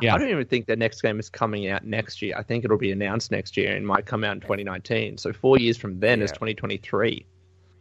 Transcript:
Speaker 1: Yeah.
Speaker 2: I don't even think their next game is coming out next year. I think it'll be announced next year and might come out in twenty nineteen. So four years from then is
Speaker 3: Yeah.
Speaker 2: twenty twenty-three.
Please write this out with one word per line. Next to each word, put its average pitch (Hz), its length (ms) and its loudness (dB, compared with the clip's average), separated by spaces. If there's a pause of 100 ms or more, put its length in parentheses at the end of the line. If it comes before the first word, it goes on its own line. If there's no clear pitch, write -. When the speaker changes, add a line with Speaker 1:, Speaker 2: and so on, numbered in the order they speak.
Speaker 1:
Yeah. 117 120 6
Speaker 2:
I 151 40 6
don't 269 120 2
even 151 160 0
think 120 200 0
their 110 100 0
next 113 260 0
game 110 160 0
is 110 120 -8
coming 104 400 -2
out 98 160 -4
next 110 360 -6
year. 101 160 -4
I 110 60 -8
think 117 220 -4
it'll 107 120 4
be 101 140 0
announced 101 400 -2
next 101 240 -4
year 101 180 0
and 101 140 -4
might 101 180 0
come 110 200 -2
out 104 100 0
in 98 60 -12
twenty 101 240 -4
nineteen. 104 520 -2
So - 140 -4
four 131 260 6
years 117 200 4
from 92 240 -8
then 110 200 6
is 90 100 0
Speaker 3:
Yeah. 73 60 -12
Speaker 2:
twenty 110 160 -4
twenty-three. 104 720 -2 (560)